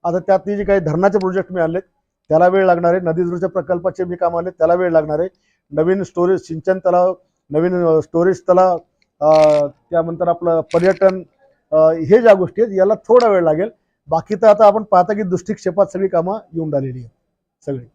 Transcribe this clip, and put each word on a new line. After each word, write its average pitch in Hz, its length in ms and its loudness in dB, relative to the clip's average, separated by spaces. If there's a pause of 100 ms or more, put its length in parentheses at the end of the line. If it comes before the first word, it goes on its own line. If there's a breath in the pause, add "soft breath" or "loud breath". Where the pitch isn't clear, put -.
आता 175 160 -4
त्यातली 196 380 -2
जी 202 60 -6
काही 196 160 0
धरणाचे 175 380 -2
प्रोजेक्ट 185 340 -4
मी 180 100 -4
आणलेत 160 200 -4 (480)
त्याला 160 180 4
वेळ 190 180 2
लागणार 170 280 2
आहे, 185 80 -2
नदी 170 220 -2
दुरुस्ती 175 240 -4
प्रकल्पाचे 180 560 -6
मी 175 120 -8
कामं 170 220 -4
आणले 175 120 -6
त्याला 170 240 0
वेळ 180 180 0
लागणार 151 280 0
आहे, 185 100 -4 (420)
नवीन 175 320 -2
स्टोरेज 175 380 -2
सिंचन 190 380 -6
तलाव, 180 340 0 (360)
नवीन, 175 360 -2
अ, 160 160 2
स्टोरेज 175 400 -2
तलाव, 185 360 2 (440)
अ, 151 100 4 (580)
त्यानंतर 170 380 -2
आपलं 170 340 -2
पर्यटन, 185 600 0 (480)
अ, 156 200 4
हे 170 300 2
ज्या 220 120 6
गोष्टी 185 280 0
आहेत 202 160 -2
याला 190 160 2
थोडा 233 340 2
वेळ 190 160 2
लागेल. 165 260 -2 (380)
बाकी 160 280 -4
तर 220 120 2
आता 214 180 6
आपण 208 180 2
पाहता 185 300 0
की 202 100 -4
दृष्टिक्षेपात 185 640 -4
सगळी 190 220 -6
कामं 180 320 -4 (140)
येऊन 160 200 -6
राहिलेली 131 260 -6
आहेत 117 100 -20 (560)
सगळी 131 300 -10